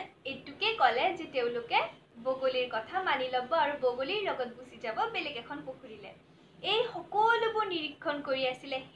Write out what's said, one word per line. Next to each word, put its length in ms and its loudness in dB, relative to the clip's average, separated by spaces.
এইটোকে 500 -2
ক'লে 380 4
যে 120 -6
তেওঁলোকে 560 0
বগলীৰ 480 0
কথা 320 -2
মানি 260 0
ল'ব 260 0
আৰু 260 4
বগলীৰ 420 2
লগত 260 -2
গুচি 300 -16
যাব 320 -2
বেলেগ 260 -4
এখন 260 -8
পুখুৰীলে। 520 -14
এই 180 2
সকলোবোৰ 720 4
নিৰীক্ষণ 560 -4
কৰি 240 0
আছিলে 320 -4